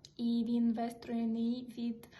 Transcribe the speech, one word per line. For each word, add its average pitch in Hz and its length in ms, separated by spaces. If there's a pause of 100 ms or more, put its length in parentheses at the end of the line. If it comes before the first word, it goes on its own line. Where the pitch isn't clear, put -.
(160)
і 233 320
він 233 240
вистроєний 233 1040
від 233 300 (100)